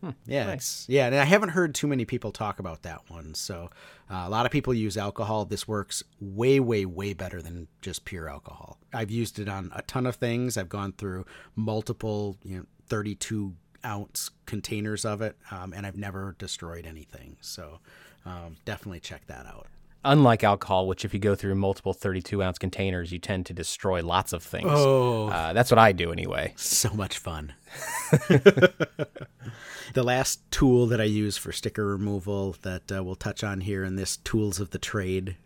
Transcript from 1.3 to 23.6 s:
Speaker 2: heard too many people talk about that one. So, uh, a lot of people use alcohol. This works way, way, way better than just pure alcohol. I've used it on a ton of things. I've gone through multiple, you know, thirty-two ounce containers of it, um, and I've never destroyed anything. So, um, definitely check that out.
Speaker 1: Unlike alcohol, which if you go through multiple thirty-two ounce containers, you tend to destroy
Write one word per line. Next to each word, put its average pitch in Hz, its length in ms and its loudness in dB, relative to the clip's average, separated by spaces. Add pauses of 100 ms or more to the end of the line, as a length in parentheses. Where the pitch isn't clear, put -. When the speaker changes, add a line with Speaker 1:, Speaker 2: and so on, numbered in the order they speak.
Speaker 2:
heard 160 260 0
too - 140 -2
many 131 160 0
people 113 260 -6
talk 104 300 -6
about 85 220 -10
that 80 260 -12
one. 78 260 -14
So, 87 340 -8 (400)
uh, 92 180 -6
a 90 40 -6
lot 113 160 2
of 120 60 0
people 131 200 2
use 107 240 0
alcohol. 104 480 -2
This 95 220 -6
works 104 380 -4 (160)
way, 113 400 4
way, 113 260 2
way 95 280 -4
better 90 280 -10
than 85 240 -10 (160)
just - 220 -10
pure 80 240 -10
alcohol. - 500 -16 (160)
I've 113 160 -4
used 110 300 -2
it 101 80 -4
on 95 260 -6
a - 80 -8
ton 127 240 -2
of 120 80 -2
things. 120 420 -2
I've 95 120 -4
gone 98 240 -6
through 92 340 -8 (300)
multiple, 107 880 -4
you 92 140 -10
know, 90 60 -12 (220)
thirty-two 104 720 -4 (280)
ounce 104 460 -8 (160)
containers 107 580 -4
of 104 160 -2
it, 107 160 -6 (140)
um, 92 240 -10
and 101 100 -10
I've 98 120 -8
never 98 420 -8
destroyed 85 480 -10
anything. 76 540 -16
So, 80 400 -16 (440)
um, 85 300 -12 (100)
definitely 98 360 -10
check - 260 -16
that 64 200 -16
out. - 200 -18 (380)
Speaker 1:
Unlike 135 400 8
alcohol, 98 420 4
which 95 180 -2
if 104 80 -4
you 104 60 -2
go 101 160 4
through 98 220 -2
multiple 98 360 0
thirty-two 95 480 -4
ounce 92 160 0
containers, 92 540 -2
you 87 80 -6
tend 95 280 -4
to - 60 -12
destroy 90 480 -2